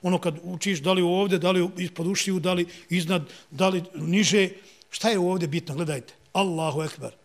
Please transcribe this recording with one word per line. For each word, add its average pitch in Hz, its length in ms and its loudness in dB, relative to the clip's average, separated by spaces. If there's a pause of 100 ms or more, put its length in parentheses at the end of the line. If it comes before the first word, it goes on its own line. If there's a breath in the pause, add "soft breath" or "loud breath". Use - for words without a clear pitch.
ono 180 180 2
kad 170 240 -2
učiš, 180 360 -4
da 175 140 2
li 185 80 4
ovdje, 185 380 2
da 180 120 2
li 180 260 2
ispod 170 300 -4
ušiju, 190 320 0
da 180 140 0
li 175 140 0 (220 loud breath)
iznad, 170 400 0 (220 loud breath)
da 185 180 2
li 185 140 0 (120)
niže. 180 540 4 (400 loud breath)
Šta - 200 -2
je 208 100 2
ovdje 180 280 0
bitno? 156 280 -4
Gledajte. 147 380 -6 (200)
Allahu 160 500 0
Ekber. 127 280 -8 (140)